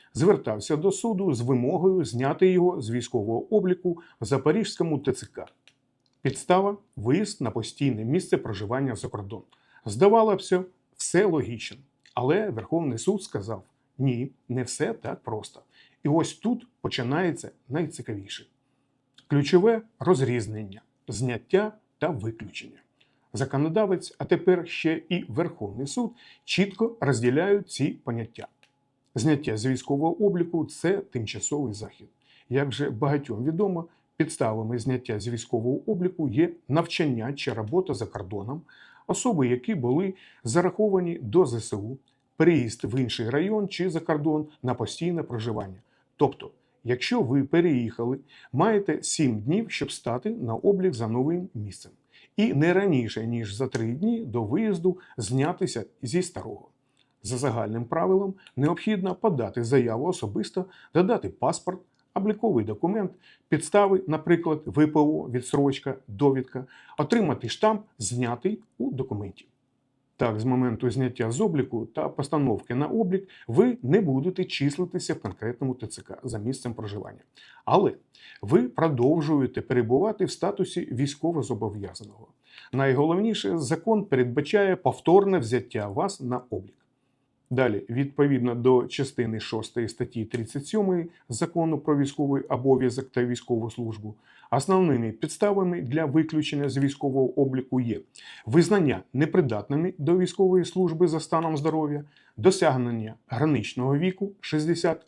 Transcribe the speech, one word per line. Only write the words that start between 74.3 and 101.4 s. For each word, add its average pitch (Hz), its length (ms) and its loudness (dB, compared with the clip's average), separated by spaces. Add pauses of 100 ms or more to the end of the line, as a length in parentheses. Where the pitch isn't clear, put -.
числитися 170 680 -4
в - 60 -14
конкретному 120 540 -6
Т 113 120 -12
Ц - 160 -12
К - 220 -16
за 117 140 -6
місцем 117 360 -6
проживання. 104 460 -12 (440)
Але 175 300 4 (480)
ви 143 200 4
продовжуєте 147 1000 2
перебувати 135 640 2
в 151 60 0
статусі 185 500 -4
військовозобов'язаного. 113 1500 -4 (460)
Найголовніше, 165 880 2
закон 160 460 0
передбачає 143 720 2
повторне 190 640 4
взяття 110 500 -4
вас 156 320 -4
на 123 200 -6 (100)
облік. 95 240 -10 (760)
Далі, 120 400 2
відповідно 135 640 2
до 123 320 4
частини 113 540 -4
шостої 110 480 -4
статті 120 360 -6
тридцять 120 420 -8
сьомої 185 440 0 (180)
Закону 160 500 -2
про 151 180 0
військовий 139 460 0
обов'язок 127 680 2
та 123 160 0
військову 120 460 -2
службу, 107 440 -8 (360)
основними 139 640 2
підставами 180 680 0
для 151 220 0
виключення 151 640 0
з 131 100 -2
військового 135 640 0
обліку 131 400 0
є 117 200 -2 (460)
визнання 156 560 4 (100)
непридатними 151 840 0
до 165 200 2
військової 185 460 2
служби 175 440 2
за 156 120 0
станом 160 360 -2